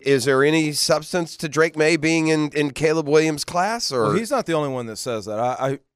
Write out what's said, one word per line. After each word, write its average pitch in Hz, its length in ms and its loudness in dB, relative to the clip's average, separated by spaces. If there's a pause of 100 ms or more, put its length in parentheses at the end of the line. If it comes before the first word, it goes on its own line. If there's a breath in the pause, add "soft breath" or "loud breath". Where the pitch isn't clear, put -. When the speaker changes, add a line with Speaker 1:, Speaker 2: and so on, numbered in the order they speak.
Speaker 1:
is 135 180 4
there 135 180 2
any 156 300 2
substance 156 640 -2
to 160 140 -8
Drake 156 260 0
May 156 220 2
being 160 320 2
in, 151 220 2
in 147 200 -2
Caleb 151 380 0
Williams' 156 340 2
class? 208 480 -4
Or 123 120 0
Speaker 2:
Well, 110 100 2
he's 214 180 0
not 254 140 0
the 165 80 -2
only 151 160 0
one 127 160 -6
that 110 100 -10
says 110 300 -6
that. 104 120 -6
I, 123 160 0 (180)
I, 143 80 -6 (160)